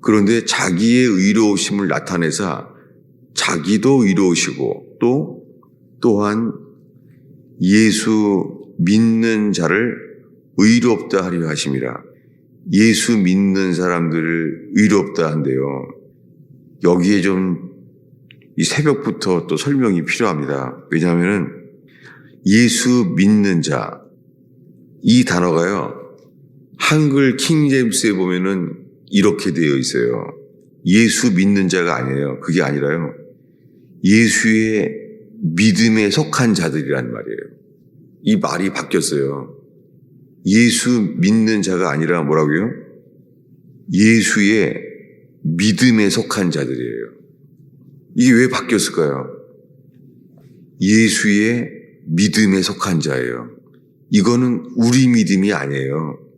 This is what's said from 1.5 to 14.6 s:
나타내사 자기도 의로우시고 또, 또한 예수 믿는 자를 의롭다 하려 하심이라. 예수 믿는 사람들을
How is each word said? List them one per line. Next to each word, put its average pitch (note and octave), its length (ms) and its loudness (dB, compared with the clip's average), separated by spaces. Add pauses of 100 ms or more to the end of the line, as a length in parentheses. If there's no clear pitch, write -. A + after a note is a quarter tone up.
나타내사 D#2+ 800 -4 (680)
자기도 G#2+ 680 0
의로우시고 E2 960 -2
또, B2+ 440 -2 (560)
또한 G#2+ 520 0 (1080)
예수 G#2 960 0 (200)
믿는 A2 760 2
자를 F2+ 420 0 (640)
의롭다 G#2+ 680 2
하려 F2 240 -4
하심이라. C2 540 -6 (720)
예수 A2 460 4
믿는 F#2+ 560 2
사람들을 E2 1000 -2